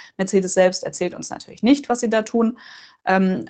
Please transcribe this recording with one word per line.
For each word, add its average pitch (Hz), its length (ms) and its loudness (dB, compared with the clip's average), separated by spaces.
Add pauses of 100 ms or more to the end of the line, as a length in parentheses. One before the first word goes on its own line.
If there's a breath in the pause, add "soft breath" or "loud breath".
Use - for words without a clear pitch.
(180 loud breath)
Mercedes 190 360 0
selbst 185 280 2
erzählt - 320 -6
uns - 160 -14
natürlich - 320 -16
nicht, 277 260 2
was 240 120 -2
sie 226 100 -2
da 220 120 0
tun, 226 360 -2 (460 loud breath)
ähm, 190 460 2